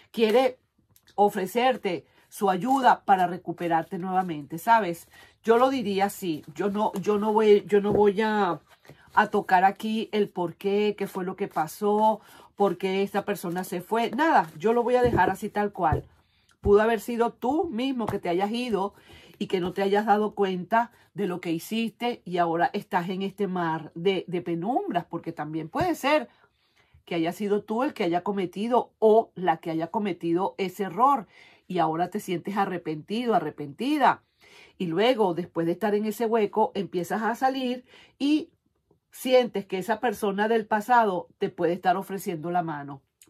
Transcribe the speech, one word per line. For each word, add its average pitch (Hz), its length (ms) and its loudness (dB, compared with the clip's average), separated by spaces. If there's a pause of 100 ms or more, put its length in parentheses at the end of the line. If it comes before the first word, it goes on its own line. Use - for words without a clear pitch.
quiere 233 480 2 (560)
ofrecerte 202 920 0 (220)
su 196 200 -2
ayuda 240 560 2
para 185 220 4
recuperarte 170 720 -4
nuevamente, 175 580 -4
¿sabes? 202 500 2 (360)
Yo 226 140 4
lo 254 120 6
diría 202 360 0
así, 180 380 -6 (120)
yo 190 160 -2
no, 214 220 -2
yo 202 260 0
no 214 120 0
voy, 214 360 6
yo 202 120 4
no 202 140 0
voy 208 280 4
a, 202 380 0 (540)
a - 140 4
tocar 190 380 2
aquí 220 480 -2
el 208 160 2
por 175 260 -6
qué, 202 420 0
qué 196 100 -4
fue 185 180 -8
lo 185 100 -6
que 190 120 -6
pasó, 208 760 0 (340)
por 190 220 2
qué 190 240 -2
esta 202 240 -2
persona 180 380 -4
se 180 180 -8
fue, 226 300 -2
nada, 240 460 2
yo 196 140 0
lo 240 120 2
voy 247 120 2
a 247 60 4
dejar 196 300 2
así 202 180 -8
tal 208 240 -2
cual. 151 320 0 (560)
Pudo 202 200 6
haber 226 180 2
sido 233 340 -2
tú 311 360 -2
mismo 247 360 -4
que 202 140 -4
te 180 100 -6
hayas 190 220 0
ido 226 420 -4 (460)
y 202 80 -6
que 190 120 -2
no 175 140 -4
te 196 80 -4
hayas 202 240 2
dado 208 300 2
cuenta 196 560 -2 (240)
de 196 100 -2
lo 180 160 -6
que 170 100 -6
hiciste 226 720 -4
y 175 140 -6
ahora 170 340 0
estás 185 380 -4
en 190 140 -4
este 196 240 -4
mar 165 480 -4
de, 175 320 0
de 175 160 -4
penumbras, 196 600 -2
porque 165 260 -10
también 156 380 -8
puede 330 260 -2
ser 285 340 0 (720)
que 180 120 -8
haya 170 180 -2
sido 202 300 -2
tú 220 180 -4
el 294 140 -4
que 208 80 -4
haya 175 180 0
cometido 202 800 -2
o 220 340 4
la 175 240 -2
que 165 140 -8
haya 165 160 -2
cometido 185 720 -2
ese 190 240 -4
error 220 420 2 (420)
y 180 120 -2
ahora 160 320 0
te 214 80 -6
sientes 190 380 -6
arrepentido, 196 760 -4
arrepentida. 175 880 0 (560)
Y 185 80 -4
luego, 202 480 2
después 170 320 -4
de 165 60 0
estar 208 240 -2
en 214 100 -2
ese 220 220 -2
hueco, 214 480 0
empiezas 180 480 -4
a 220 100 -2
salir 262 520 -4 (340)
y 294 320 0 (580)
sientes 247 560 2
que 190 120 -6
esa 214 220 -2
persona 208 480 -2
del 226 180 0
pasado 214 640 2 (100)
te 196 120 -2
puede 175 240 0
estar 180 240 0
ofreciendo 180 520 -8
la 175 140 0
mano. 143 380 -10 (280)